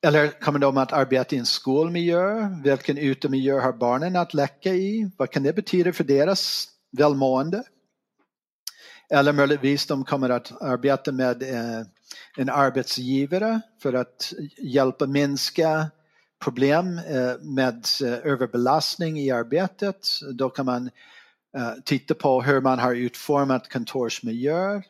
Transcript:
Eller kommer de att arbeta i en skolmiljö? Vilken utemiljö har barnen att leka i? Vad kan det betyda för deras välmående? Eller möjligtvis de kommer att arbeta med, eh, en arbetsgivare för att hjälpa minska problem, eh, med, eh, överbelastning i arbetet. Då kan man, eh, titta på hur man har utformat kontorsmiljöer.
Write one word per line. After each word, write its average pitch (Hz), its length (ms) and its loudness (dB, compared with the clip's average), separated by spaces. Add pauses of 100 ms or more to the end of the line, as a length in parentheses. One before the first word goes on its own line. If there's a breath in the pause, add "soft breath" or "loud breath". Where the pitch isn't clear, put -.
Eller 147 320 4
kommer 143 200 0
de 135 180 4
att 131 160 0
arbeta 131 420 2
i 131 40 0
en 117 60 -4
skolmiljö? 170 1040 0 (140)
Vilken 139 340 2
utemiljö 135 640 0
har 127 140 0
barnen 127 420 0
att 175 180 -2
leka 143 360 -2
i? 196 480 -2
Vad 127 140 -2
kan 143 120 -2
det 143 100 0
betyda 175 400 0
för 165 100 -2
deras 143 640 2 (240)
välmående? 139 720 2 (1500 loud breath)
Eller 143 240 6
möjligtvis 143 540 2
de 135 180 -2
kommer 135 240 0
att 123 320 -4
arbeta 135 500 0
med, 127 320 0
eh, 117 420 -6 (520 loud breath)
en 135 120 -2
arbetsgivare 139 1120 0 (200)
för 135 120 -2
att - 400 -4 (240)
hjälpa 135 500 0
minska 143 800 0 (560)
problem, 147 540 0
eh, 127 440 -2
med, 131 440 -2 (180)
eh, 123 100 -2
överbelastning 135 1080 0
i 135 120 0
arbetet. 175 760 -2 (260)
Då 127 160 -2
kan 135 160 -6
man, 123 240 -2 (680 loud breath)
eh, 120 140 -6 (140)
titta 143 280 -2
på 131 280 2
hur 135 200 2
man 131 180 2
har 123 140 2
utformat 131 800 -2
kontorsmiljöer. 135 1200 -4